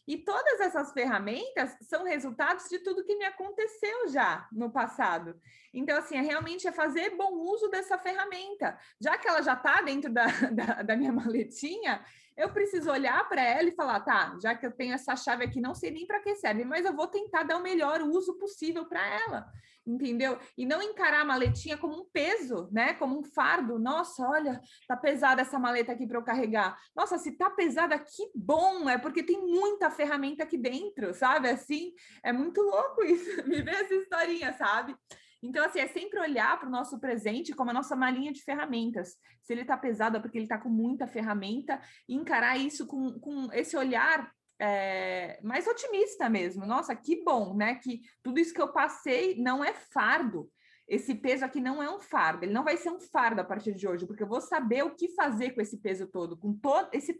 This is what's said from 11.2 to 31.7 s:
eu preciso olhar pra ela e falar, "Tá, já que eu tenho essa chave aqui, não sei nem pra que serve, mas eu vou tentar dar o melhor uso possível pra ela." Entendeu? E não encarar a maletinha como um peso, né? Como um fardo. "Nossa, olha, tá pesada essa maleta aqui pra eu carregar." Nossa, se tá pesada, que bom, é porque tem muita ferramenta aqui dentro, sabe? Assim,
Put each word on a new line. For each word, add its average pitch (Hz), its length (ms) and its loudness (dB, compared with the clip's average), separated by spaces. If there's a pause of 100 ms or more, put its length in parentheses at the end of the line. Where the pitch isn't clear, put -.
eu 370 140 2
preciso 392 400 0
olhar 269 380 2
pra 311 120 2
ela 269 280 4
e 339 60 0
falar, 247 260 0
"Tá, 175 400 2
já 220 140 2
que 233 100 -6
eu 240 60 -4
tenho 247 220 -4
essa 262 220 -2
chave 247 300 -2
aqui, 262 160 -4
não 254 120 -2
sei 339 160 -6
nem 320 160 -8
pra 403 140 -2
que 403 160 -2
serve, 240 300 0
mas 320 200 0
eu 359 100 0
vou 311 120 -2
tentar 403 360 0
dar 320 140 0
o 359 60 -4
melhor 330 380 2
uso 349 360 0
possível 330 480 -4
pra 339 180 -2 (180)
ela." 392 260 -4 (380)
Entendeu? 247 540 0 (180)
E 247 80 -4
não 302 160 0
encarar 370 400 2
a 302 40 2
maletinha 269 520 2
como 302 240 -4
um 381 100 -12
peso, 302 600 0
né? 233 240 4
Como 285 240 -2
um 285 40 -6
fardo. 277 540 2
"Nossa, 269 500 -2
olha, 285 320 2 (280)
tá 254 100 -2
pesada 262 440 4
essa 262 180 -2
maleta 240 320 0
aqui 240 160 -4
pra 240 100 -4
eu 233 60 -2
carregar." 220 520 0 (200)
Nossa, 359 240 2
se 285 140 -6
tá 370 180 4
pesada, 311 480 2
que 392 340 -10
bom, 320 560 2
é 247 80 4
porque 277 240 -2
tem 349 240 2
muita 381 460 2
ferramenta 285 520 0
aqui 320 140 -2
dentro, 254 560 -4
sabe? 262 360 4
Assim, 302 440 -2 (300)